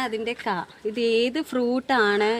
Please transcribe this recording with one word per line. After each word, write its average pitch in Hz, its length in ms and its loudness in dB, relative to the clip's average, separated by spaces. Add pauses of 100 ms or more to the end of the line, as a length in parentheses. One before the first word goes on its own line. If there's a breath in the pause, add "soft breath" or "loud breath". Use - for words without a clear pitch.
അതിൻ്റെ 226 260 -4 (100)
കാ. 196 140 -2 (320)
ഇത് 220 120 -4 (200)
ഏത് 247 180 0 (120)
ഫ്രൂട്ടാണ് 240 800 2 (100)